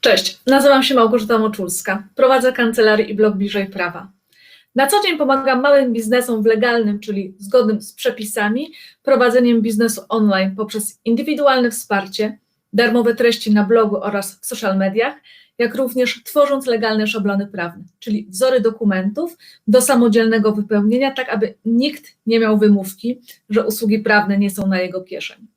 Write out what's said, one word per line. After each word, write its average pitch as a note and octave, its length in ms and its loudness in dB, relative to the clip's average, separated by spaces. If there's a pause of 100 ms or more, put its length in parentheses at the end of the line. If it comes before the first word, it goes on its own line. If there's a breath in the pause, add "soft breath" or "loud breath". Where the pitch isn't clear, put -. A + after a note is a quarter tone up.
Cześć, - 440 0
nazywam C4+ 380 4
się C4+ 120 0
Małgorzata A3+ 420 2
Moczulska. G#3 760 -4
Prowadzę B3+ 380 2
kancelarię A3+ 520 2
i A3 80 -10
blog G#3 220 2
Bliżej G3+ 320 -4
Prawa. F3+ 440 -10 (640 soft breath)
Na C4+ 120 2
co G#4 160 0
dzień F4 140 -2
pomagam C4+ 440 0
małym C#4 320 4
biznesom A3+ 500 -2
w - 20 2
legalnym, A3+ 540 2
czyli G3 400 -8
zgodnym G#3+ 420 0
z - 120 -20
przepisami, A3+ 800 -4 (300 loud breath)
prowadzeniem A#3+ 580 4
biznesu A3 480 -2
online F#3+ 460 0
poprzez G#3+ 500 -8
indywidualne B3+ 680 0
wsparcie, G#3+ 680 -6 (360)
darmowe A#3 420 2
treści A3+ 380 0
na G#3 100 4
blogu G#3 340 2
oraz G3+ 420 -6
w - 60 -18
social G3 320 -4
mediach, G#3 380 -2 (420 soft breath)
jak A#3 180 -2
również B3 480 -4
tworząc C#4 420 0
legalne G#3+ 420 -2
szablony G3+ 400 -2
prawne, E3+ 360 -10 (160)
czyli G#3 300 -6
wzory B3+ 320 0
dokumentów G#3+ 760 -2 (300 soft breath)
do B3 140 6
samodzielnego A3+ 680 2
wypełnienia, G#3+ 600 0
tak C4 180 -8
aby G#3+ 240 -4 (120)
nikt B3 380 -2 (220)
nie A3+ 140 2
miał G#3+ 180 2
wymówki, G#3 640 0 (280 loud breath)
że A3 180 0
usługi A3 320 -2
prawne G#3 380 0
nie G3+ 120 0
są G3 180 -6
na F#3 140 0
jego F#3 200 -6
kieszeni. - 560 -16